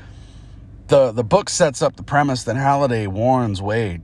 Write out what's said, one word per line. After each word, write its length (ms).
The, 240
the 120
book 240
sets 320
up 160
the 60
premise 420
that 120
Halliday 500
warns 560
Wade 420